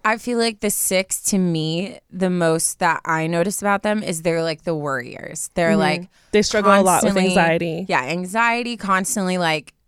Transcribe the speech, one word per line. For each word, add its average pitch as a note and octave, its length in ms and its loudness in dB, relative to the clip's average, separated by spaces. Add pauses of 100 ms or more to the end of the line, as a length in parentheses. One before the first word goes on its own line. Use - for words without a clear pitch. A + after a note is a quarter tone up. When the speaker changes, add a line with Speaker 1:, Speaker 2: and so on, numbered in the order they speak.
Speaker 1:
I A3 120 0
feel A#3 220 -4
like A#3 220 -2
the G#3 100 -2
six - 540 -2
to G3+ 140 0
me, E3+ 600 -2 (120)
the F3+ 200 -2
most E3 480 0
that E3+ 260 0
I D#3+ 220 0
notice E3+ 340 -2
about G3+ 220 0
them G#3+ 200 -2
is D#3+ 200 -6
they're, E3 200 0
like, D#3+ 220 -4
the E3+ 100 -2
worriers. C#3 800 -8
They're, E3+ 180 2
Speaker 2:
Mm-hmm. - 80 2
Speaker 1:
like, D#3+ 280 0 (240)
Speaker 2:
They G#3 100 6
struggle G3+ 300 4
a G3 100 8
lot F3+ 220 4
with G3 80 4
Speaker 1:
constantly F#3+ 180 2
Speaker 2:
anxiety. E3+ 580 2
Speaker 1:
Yeah, D#3 140 2
anxiety, A3+ 720 -2
constantly, F#3+ 640 -2
like, D#3+ 360 -2 (140)